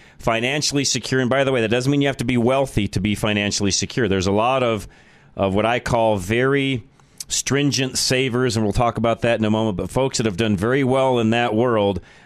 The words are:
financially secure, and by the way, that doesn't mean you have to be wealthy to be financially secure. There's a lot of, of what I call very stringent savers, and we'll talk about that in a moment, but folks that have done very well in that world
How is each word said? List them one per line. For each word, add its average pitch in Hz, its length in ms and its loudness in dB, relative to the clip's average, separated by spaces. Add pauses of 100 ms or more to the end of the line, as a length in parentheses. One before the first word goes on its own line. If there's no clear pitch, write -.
(180)
financially 131 680 -2
secure, 131 360 -2
and 123 80 0
by 135 140 2
the 135 80 2
way, 127 100 2
that 110 60 0
doesn't 123 240 0
mean 143 100 2
you 143 60 2
have 131 100 -2
to 120 80 -6
be 123 120 0
wealthy 127 500 0
to 101 120 -4
be 104 140 0
financially 104 560 0
secure. 107 380 -2
There's 92 180 0
a 98 60 2
lot 123 320 2
of, 110 240 -2 (480)
of 98 180 0
what 107 140 2
I 120 120 0
call 113 380 0
very 131 680 0 (440)
stringent 135 680 -2
savers, 127 580 0
and 110 100 0
we'll 98 80 0
talk 120 240 0
about 113 240 0
that 117 180 2
in 110 60 2
a 107 60 2
moment, 110 260 0
but 92 120 -6
folks 131 280 -2
that 113 80 -2
have 98 120 0
done 107 180 2
very 123 280 0
well 131 360 2
in 110 120 2
that 117 220 0
world 107 460 2 (260)